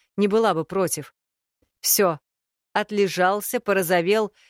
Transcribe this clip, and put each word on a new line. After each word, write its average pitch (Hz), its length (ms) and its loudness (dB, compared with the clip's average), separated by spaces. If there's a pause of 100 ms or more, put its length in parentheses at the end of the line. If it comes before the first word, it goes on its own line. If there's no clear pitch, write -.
(160)
не 208 120 2
была 214 260 2
бы 160 120 -4
против. 175 480 -4 (640)
Все, 175 400 0 (540)
отлежался, 202 880 0
порозовел — 190 720 0 (160)